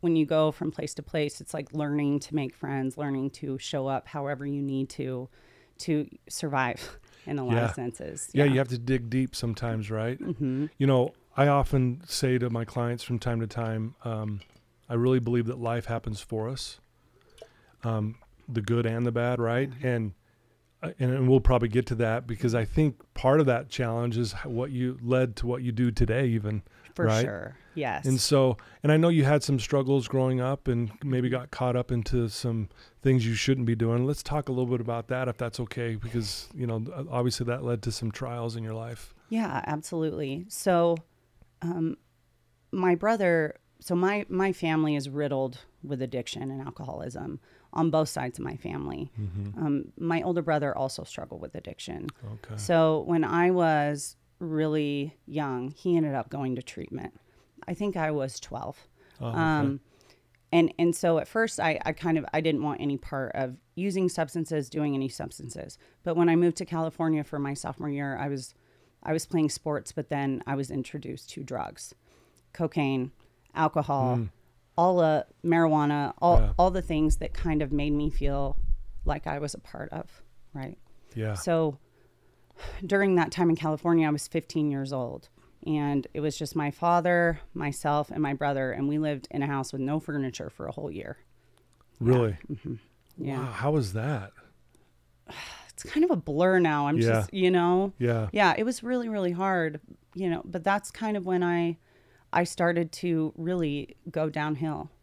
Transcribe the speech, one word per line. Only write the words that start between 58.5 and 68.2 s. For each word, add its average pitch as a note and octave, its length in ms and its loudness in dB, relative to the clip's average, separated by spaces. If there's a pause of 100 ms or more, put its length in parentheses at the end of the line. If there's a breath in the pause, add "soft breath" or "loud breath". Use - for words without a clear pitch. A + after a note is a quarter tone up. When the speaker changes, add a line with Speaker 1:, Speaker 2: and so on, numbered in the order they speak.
Speaker 2:
Oh, B2 60 -6
okay. A#2 100 -4
Speaker 1:
Um, D3 420 0 (720 soft breath)
and, E3 280 4
and E3+ 160 2
so E3 240 2
at - 80 -4
first A3+ 320 -2
I, D#3+ 260 0
I D#3+ 80 -2
kind D#3+ 240 0
of, D3 160 -2
I D#3 80 0
didn't D#3 220 2
want D3 180 -4
any C#3+ 160 -2
part - 380 -6
of C3 200 -4 (200)
using F#3 340 0
substances, D#3 600 -2
doing D3+ 260 0
any C3+ 140 -2
substances. - 680 -12 (260 soft breath)
But E3 140 0
when E3+ 100 6
I E3 80 6
moved E3+ 220 4
to F3 80 -6
California D#3+ 580 0
for D3+ 160 -8
my C#3+ 140 -4
sophomore C#3+ 360 -6
year, C#3 280 -4
I C#3+ 120 -4